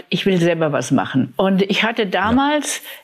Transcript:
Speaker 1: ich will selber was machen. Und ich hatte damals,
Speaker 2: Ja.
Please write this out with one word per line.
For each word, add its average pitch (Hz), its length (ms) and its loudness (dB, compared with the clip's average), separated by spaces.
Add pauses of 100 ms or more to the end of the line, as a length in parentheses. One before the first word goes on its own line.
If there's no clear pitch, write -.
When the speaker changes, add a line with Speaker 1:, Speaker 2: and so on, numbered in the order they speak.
Speaker 1:
ich - 180 -4
will 185 120 2
selber 165 340 2
was 127 180 -2
machen. 117 460 0
Und 190 260 2
ich 196 200 0
hatte 226 220 0
damals, 254 680 0
Speaker 2:
Ja. - 60 -12 (220)